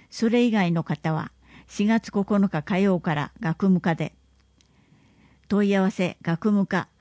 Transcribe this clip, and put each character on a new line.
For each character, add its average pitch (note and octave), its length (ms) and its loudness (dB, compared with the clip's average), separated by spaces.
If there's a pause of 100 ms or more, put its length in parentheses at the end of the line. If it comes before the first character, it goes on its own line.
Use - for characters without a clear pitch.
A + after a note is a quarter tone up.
そ - 200 -2
れ A#3+ 160 2
以 A#3+ 60 2
外 F#3+ 200 2
の E3 140 0
方 D#3+ 260 -4
は D#3 220 -6 (340)
四 G#3 200 -2
月 A3+ 220 0
九 G3+ 140 -2
日 G3 400 0
火 F3+ 160 -2
曜 F#3+ 220 2
か E3+ 140 -2
ら D3 160 -6 (100)
学 D#3+ 240 -2
務 F#3 160 4
課 E3 140 0
で。 D#3 180 -8 (1400)
問 G3+ 200 2
い G3 60 2
合 F#3+ 60 2
わ F#3+ 100 2
せ、 - 300 -4
学 E3 280 -2
務 G3+ 160 2
課、 - 220 -4 (140)